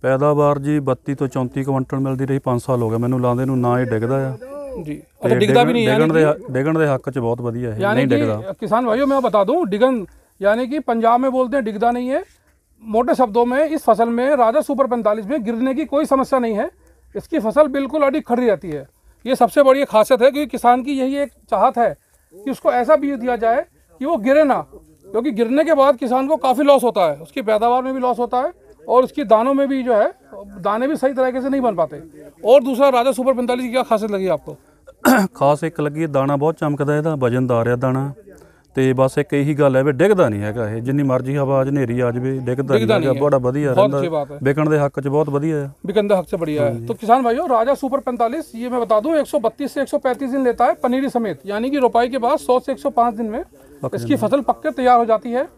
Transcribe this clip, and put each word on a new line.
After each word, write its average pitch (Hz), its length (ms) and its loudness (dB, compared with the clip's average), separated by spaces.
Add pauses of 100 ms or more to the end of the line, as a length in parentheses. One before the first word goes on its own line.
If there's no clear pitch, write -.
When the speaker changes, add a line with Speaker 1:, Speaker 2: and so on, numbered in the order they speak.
Speaker 1:
पैदावार 143 560 2
जी 147 220 -2
बत्ती 131 340 -4
तो 139 120 -4
चौंती 131 380 -4
क्विंटल 135 320 -4
मिलती 135 280 -2
रही 135 140 -2
पाँच 123 240 -2
साल 123 180 -2
हो 113 100 -2
गए 113 60 -2
मैनू 123 220 -2
लांदे 123 260 0
नू, 131 100 -2
ना 120 220 0
ही 127 80 0
डिगदा 117 320 -2
आ। 135 200 -4 (460)
Speaker 2:
जी। 151 120 -10
Speaker 1:
ते - 80 -16 (200)
Speaker 2:
अच्छा, - 160 2
डिगदा 214 260 6
भी 247 80 0
Speaker 1:
डिगण, - 0 -
Speaker 2:
नहीं 233 140 2
है, - 120 2
Speaker 1:
डिगण 160 160 2
Speaker 2:
यानी - 0 -
Speaker 1:
दे 160 60 4
Speaker 2:
कि 151 240 2
Speaker 1:
हक-, 135 80 -12
डिगण 147 260 0
दे 156 80 2
हक 135 220 -2
च 131 100 -6
बहुत 117 220 -2
वधिया 120 300 -6
है, 110 120 -6
Speaker 2:
यानी 208 140 0
Speaker 1:
नहीं 277 120 2
Speaker 2:
कि - 80 2
Speaker 1:
डिगदा। - 440 -2
Speaker 2:
किसान 226 260 0
भाइयों, 240 200 0
मैं 269 160 0
बता 208 220 4
दूं, 277 240 0
डिगन 214 380 0 (360)
यानी 220 240 2
कि 277 120 -4
पंजाब 233 420 2
में 262 120 0
बोलते 254 240 0
हैं 262 80 0
डिगदा 214 260 0
नहीं 247 180 -4
है। 311 160 -2 (580)
मोटे 226 320 0
शब्दों 240 300 2
में 269 240 0
इस 302 160 -4
फसल 233 240 4
में, 247 280 0
राजा 240 240 2
सुपर 262 260 0
पैंतालीस 220 400 -2
में 254 180 -4
गिरने 240 300 -2
की 294 100 -4
कोई 285 200 -2
समस्या 269 340 0
नहीं 233 160 -2
है। 254 160 -4 (460)
इसकी 294 220 -6
फसल 254 300 2
बिल्कुल 277 340 -2
अडिग 277 200 0
खड़ी 240 240 -2
रहती 190 240 -2
है। 143 180 -10 (380)
ये 254 100 0
सबसे 262 260 2
बड़ी 269 220 4
खासियत 220 380 2
है, 269 80 6
क्योंकि 294 200 -4
किसान 247 320 2
की 277 100 -6
यही 269 240 -2
एक 285 120 -4 (220)
चाहत 226 280 2
है 208 180 0 (480)
कि 269 60 -6
उसको 277 220 -2
ऐसा 247 240 2
बीज 285 180 -2
दिया 240 220 -4
जाए 233 300 0 (320)
कि 262 60 -8
वो 330 120 -2
गिरे 269 280 4
ना, 214 220 -2 (440)
क्योंकि 240 200 -2
गिरने 240 340 0
के 320 100 2
बाद 277 220 4
किसान 262 300 -2
को 311 100 0
काफ़ी 262 280 0
लॉस 277 200 4
होता 185 260 0
है, 143 60 -4
उसकी 165 260 -10
पैदावार 220 400 0
में 262 120 -6
भी 262 60 -6
लॉस 247 180 -2
होता 240 200 -2
है 302 140 -2 (360)
और 247 160 4
उसकी 285 200 -6
दानों 226 300 4
में 277 140 0
भी 269 140 -4
जो 240 120 0
है, 220 200 2 (200)
दाने 202 540 -4
भी 302 80 -2
सही 262 180 0
तरीके 254 260 0
से 269 80 -4
नहीं 269 120 -2
बन 233 140 0
पाते। 165 280 -4 (420)
और 247 180 6
दूसरा, 262 260 2
राजा 254 240 2
सुपर 254 220 0
पैंतालीस 247 300 -2
की 240 60 -8
क्या 254 120 -2
खासियत 214 280 -2
लगी 190 180 -2
आपको? 151 280 -4 (480)
Speaker 1:
<clears throat> 240 320 2
खास 147 280 2
एक 156 160 -6
लगी, 151 260 -2
दाना 139 300 0
बहुत 156 220 0
चमकदा 147 340 -2
है, 147 60 2
ਇਹਦਾ 156 160 -2
ਵਜ਼ਨਦਾਰ 123 540 0
ਆ 123 80 0
ਦਾਣਾ। 131 360 -2 (600)
ਤੇ 131 180 2
ਬਸ 131 260 2
ਇੱਕ 147 140 -2
ਇਹੀ 143 220 0
ਗੱਲ 135 220 2
ਹੈ 131 60 4
ਵੀ 147 100 0
ਡਿੱਗਦਾ 175 360 4
ਨਹੀਂ 104 140 -2
ਹੈਗਾ 107 280 -4
ਇਹ, 113 120 -6
ਜਿੰਨੀ 139 200 -2
ਮਰਜ਼ੀ 131 340 0
ਹਵਾ 139 240 0
ਆ 131 40 2
ਜਾਏ, 139 100 -4
ਹਨੇਰੀ 123 260 0
ਆ 123 100 0
ਜਾਵੇ, 131 280 -4
ਡਿੱਗਦਾ 127 160 -4
Speaker 2:
ਡਿੱਗਦਾ 135 200 -2
Speaker 1:
ਨਹੀਂ 220 120 2
Speaker 2:
ਨਹੀਂ 180 220 2
Speaker 1:
ਹੈਗਾ, 131 40 2
Speaker 2:
है। 123 80 -2
Speaker 1:
ਬੜਾ 143 180 2
ਵਧੀਆ 131 340 0
Speaker 2:
बहुत 123 60 2
Speaker 1:
ਰਹਿੰਦਾ। 202 200 4
Speaker 2:
अच्छी 165 120 -2
बात 147 200 -4
है। 139 120 -14
Speaker 1:
ਵਿਕਣ 143 280 0
ਦੇ 151 80 2
ਹੱਕ 143 220 -2
'ਚ 139 80 -6
ਬਹੁਤ 147 200 0
ਵਧੀਆ 143 380 -2
ਆ। 139 40 -12 (160)
Speaker 2:
ਵਿਕਣ 208 180 0
ਦੇ 202 100 2
ਹੱਕ 185 120 -2
'ਚ - 80 -8
ਬੜੀਆ 151 300 -2
ਹੈ। 143 60 0
Speaker 1:
हाँ 117 100 -8
जी। 117 60 -12
Speaker 2:
तो - 80 -6
किसान 240 280 2
भाइयों, 247 260 0
राजा 302 260 2
सुपर 269 260 -4
पैंतालीस, 247 540 -4
ये 233 140 -8
मैं 247 120 -4
बता 214 200 2
दूं, 311 140 -2
एक 294 120 0
सौ 302 120 -4
बत्तीस 233 360 -4
से 285 80 -2
एक - 60 -4
सौ 294 100 -4
पैंतीस 269 320 -4
दिन 269 140 -2
लेता 240 200 0
है 311 100 2
पनीरी 262 340 -2
समेत, 220 380 -4
यानी 214 240 -4
कि 294 80 -2
रोपाई 240 300 2
के 254 100 -6
बाद 254 200 0
सौ 254 220 0
से 269 120 -8
एक 254 60 -6
सौ 277 120 -4
पाँच 240 240 0
दिन 226 120 -8
में 226 180 -8 (380)
Speaker 1:
पक 135 120 -8
Speaker 2:
इसकी 120 140 -8
Speaker 1:
जाती 285 140 0
है। 202 60 -2
Speaker 2:
फसल 277 120 2
पक 233 220 -2
के 311 80 -2
तैयार 247 280 2
हो 233 60 2
जाती 226 260 -2
है। 262 280 -4